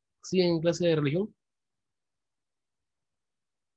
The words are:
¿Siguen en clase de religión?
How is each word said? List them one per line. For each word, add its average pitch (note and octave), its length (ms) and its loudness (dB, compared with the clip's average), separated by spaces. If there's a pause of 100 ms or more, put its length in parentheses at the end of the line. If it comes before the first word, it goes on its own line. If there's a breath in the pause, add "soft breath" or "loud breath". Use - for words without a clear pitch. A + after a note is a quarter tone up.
(240)
¿Siguen F3+ 300 2
en E3 60 -2
clase E3+ 260 0
de D#3+ 100 2
religión? D3+ 360 -2 (2500)